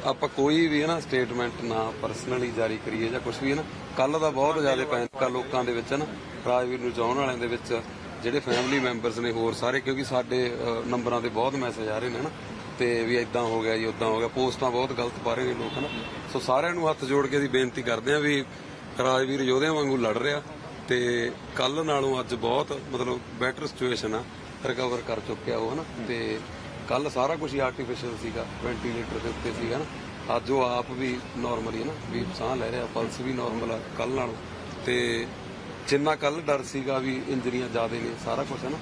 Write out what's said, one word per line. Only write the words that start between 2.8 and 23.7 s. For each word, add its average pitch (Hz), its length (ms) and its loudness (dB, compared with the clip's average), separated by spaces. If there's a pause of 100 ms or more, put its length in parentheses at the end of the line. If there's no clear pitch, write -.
ਕਰੀਏ 113 220 -2
ਜਾਂ 120 120 -2
ਕੁਛ 117 220 -4
ਵੀ 135 80 2
ਹੈ 143 60 2
ਨਾ। 156 80 -2 (320)
ਕੱਲ੍ਹ 147 220 4
ਦਾ 156 120 4
ਬਹੁਤ 143 300 4
ਜ਼ਿਆਦਾ 131 240 4
ਪੈਨਿਕ 120 380 0
ਆ 127 60 4
ਲੋਕਾਂ 127 360 0
ਦੇ 120 80 2
ਵਿੱਚ 117 200 0
ਹੈ 135 40 2
ਨਾ, 151 100 0 (400)
ਰਾਜਵੀਰ 123 340 2
ਨੂੰ 123 120 0
ਚਾਹੁਣ 117 240 2
ਵਾਲਿਆਂ 131 220 2
ਦੇ 120 80 0
ਵਿੱਚ, 117 340 -2 (420)
ਜਿਹੜੇ 123 180 2
ਫੈਮਿਲੀ 127 400 2
ਮੈਂਬਰਸ 117 380 0
ਨੇ 120 140 0
ਹੋਰ 113 200 2
ਸਾਰੇ, 123 280 2
ਕਿਉਂਕਿ 135 240 -2
ਸਾਡੇ, 123 520 2
ਅ, 117 300 -2
ਨੰਬਰਾਂ 120 340 2
ਤੇ 117 80 -2
ਬਹੁਤ 117 260 2
ਮੈਸੇਜ 113 340 -2
ਆ 107 100 0
ਰਹੇ 123 100 -2
ਨੇ 120 120 -4
ਨਾ, 156 100 -2 (480)
ਤੇ 120 260 4
ਵੀ 120 120 4
ਏਦਾਂ 117 260 2
ਹੋ 113 200 2
ਗਿਆ 113 140 4
ਜੀ, 113 80 2
ਉੱਦਾਂ 110 240 0
ਹੋ 110 100 4
ਗਿਆ, 117 100 2
ਪੋਸਟਾਂ 127 420 2
ਬਹੁਤ 127 220 2
ਗਲਤ 120 200 0 (120)
ਪਾ 117 100 2
ਰਹੇ 127 100 0
ਨੇ 123 100 2
ਲੋਕ 113 240 -4
ਨਾ। 143 100 -2 (440)
ਸੋ 135 60 0
ਸਾਰਿਆਂ 147 360 4
ਨੂੰ 160 160 2
ਹੱਥ 151 140 -2
ਜੋੜ 135 220 4
ਕੇ 139 120 2
ਅਸੀਂ 143 100 4
ਬੇਨਤੀ 127 340 2
ਕਰਦੇ 117 300 2
ਹਾਂ 151 80 4
ਵੀ 143 240 2 (540)
ਰਾਜਵੀਰ 131 420 4
ਯੋਧਿਆਂ 135 340 4
ਵਾਂਗੂ 139 220 2
ਲੜ 113 200 2
ਰਿਹਾ 143 260 0 (460)
ਤੇ 120 420 2 (260)
ਕੱਲ੍ਹ 139 280 2
ਨਾਲੋਂ 135 360 2
ਅੱਜ 123 140 -2
ਬਹੁਤ 131 460 0 (120)
ਮਤਲਬ 123 280 0 (140)
ਬੈਟਰ 127 320 -2
ਸਿਚੁਏਸ਼ਨ 117 480 0